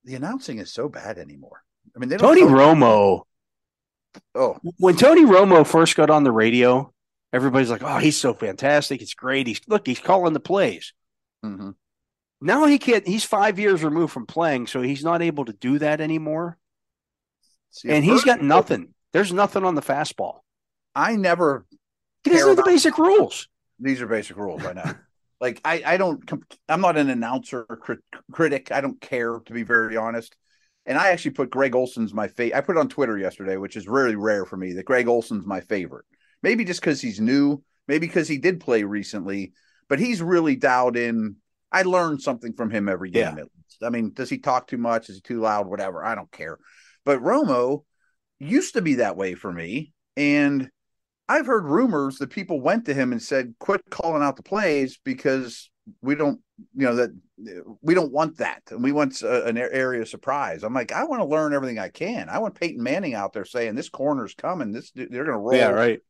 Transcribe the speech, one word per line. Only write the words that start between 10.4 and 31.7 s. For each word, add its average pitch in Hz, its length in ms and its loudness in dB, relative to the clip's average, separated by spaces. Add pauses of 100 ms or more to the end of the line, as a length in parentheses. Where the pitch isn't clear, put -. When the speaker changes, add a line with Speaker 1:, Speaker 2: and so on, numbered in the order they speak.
Speaker 2:
plays." 160 520 -2 (520)
Speaker 1:
Mm-hmm. 98 260 -12 (720)
Speaker 2:
Now 226 260 2
he 285 120 4
can't, 226 280 0
he's 208 180 -2
five 202 340 0
years 196 260 2
removed 156 280 0
from 117 140 -12
playing, 147 400 -2
so 131 160 -6
he's 139 220 -4
not 170 180 0
able 151 220 -2
to 113 80 -10
do 127 260 -2
that 151 220 0
anymore. 160 580 -6 (1120)
Speaker 1:
See, - 180 -12
Speaker 2:
And 151 100 2
Speaker 1:
at 147 60 2
Speaker 2:
he's 190 100 6
Speaker 1:
first 254 120 4
Speaker 2:
got 214 160 4
nothing. 151 520 2 (180)
There's 185 200 0
nothing 196 320 0
on 185 120 0
the 147 60 -4
fastball. 139 580 -6 (540)
Speaker 1:
I 190 220 -2
never 175 500 0 (580)
Speaker 2:
He 285 60 2
doesn't 349 80 6
Speaker 1:
care 277 100 6
Speaker 2:
know 403 60 8
the 359 80 6
Speaker 1:
about 370 80 6
Speaker 2:
basic 330 280 4
rules. 370 500 4 (320)
Speaker 1:
These 131 220 -2
are 120 40 -6
basic 104 300 -6
rules, 92 280 -10
I 90 100 -8
know. 90 100 -12
Speaker 2:
<laughs> 78 100 -8 (460)
Speaker 1:
Like, 123 240 -4
I, 160 200 -2
I 160 120 2
don't 180 280 -2
comp-, - 300 -12 (140)
I'm 160 140 0
not 175 140 2
an 143 140 2
announcer 120 580 -6
or 113 80 -12
crit-, - 220 -10 (320)
critic. - 400 -2
I 127 100 -2
don't 135 200 -8
care, 117 440 -6
to - 80 -20
be 117 120 -8
very 110 320 -2
honest. 113 400 -8 (500)
And 131 100 -4
I 180 120 2
actually 170 240 -2
put 131 180 -6
Greg 135 240 0